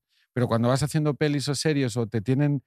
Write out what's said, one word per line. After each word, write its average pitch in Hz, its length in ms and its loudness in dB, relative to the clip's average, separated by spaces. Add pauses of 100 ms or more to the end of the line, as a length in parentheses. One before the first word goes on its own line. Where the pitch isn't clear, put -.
(320)
Pero 123 140 0
cuando 117 220 2
vas 131 160 2
haciendo 151 300 0
pelis 147 340 -2
o 143 80 -2
series 139 400 0
o 117 100 0
te 110 140 -4
tienen 139 460 0